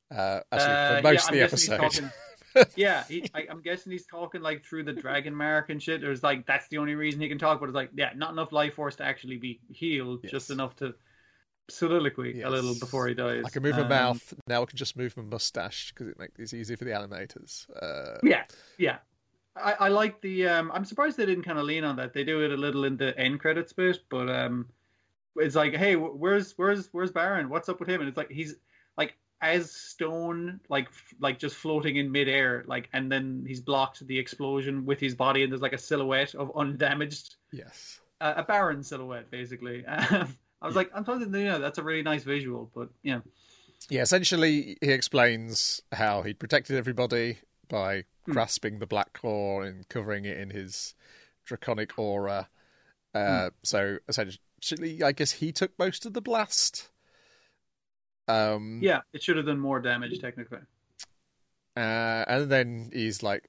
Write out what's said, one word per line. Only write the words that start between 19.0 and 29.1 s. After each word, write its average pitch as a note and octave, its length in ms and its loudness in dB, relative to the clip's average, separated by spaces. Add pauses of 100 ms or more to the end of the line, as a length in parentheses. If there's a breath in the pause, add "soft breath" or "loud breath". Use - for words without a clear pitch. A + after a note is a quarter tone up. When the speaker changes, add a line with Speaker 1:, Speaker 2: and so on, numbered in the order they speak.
Speaker 2:
I, G#3 180 2
I G3+ 140 4
like G#3 340 4
the, F#3 260 2
um, E3 260 2
I'm F#3+ 100 -2
surprised C#4 340 0
they A3+ 80 2
didn't F3+ 200 2
kinda D#3 180 -2
lean D#3 220 0
on C#3+ 100 0
that. B2+ 180 -6
They C#3+ 100 -2
do D#3 200 2
it D3 80 2
a C#3 60 0
little C#3 260 0
in C3+ 140 2
the C3 200 0
end C3+ 220 2
credits D#3+ 320 0
bit, F#3 380 2
but, B2+ 200 -2
um, B2 380 -2 (720)
it's D3 180 4
like, D3+ 180 4
"Hey, F#3+ 220 4
wh-, D#3 240 0
where's, F#3+ 380 2
where's, G3 340 2
where's F3+ 200 -2
Baron? E3+ 380 0
What's E3 200 -2
up F3+ 100 -4
with E3 100 -8
him?" F3+ 120 0
And C#3+ 60 -2
it's C3+ 100 -6
like, D3+ 140 -4
he's, D3+ 240 -8 (420 soft breath)
like, D3+ 180 -2 (260)